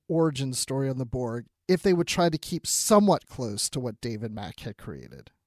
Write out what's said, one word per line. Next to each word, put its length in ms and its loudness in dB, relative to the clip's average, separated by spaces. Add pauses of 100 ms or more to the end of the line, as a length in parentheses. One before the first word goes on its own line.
origin 460 0
story 360 -2
on 80 -4
the 80 -2
Borg, 400 -4 (220)
if 160 2
they 100 4
would 140 2
try 220 2
to 80 -4
keep 280 -6
somewhat 640 4
close 420 -4
to 100 -4
what 220 -6
David 300 -6
Mack 300 -12
had 160 -12
created. 520 -16 (180)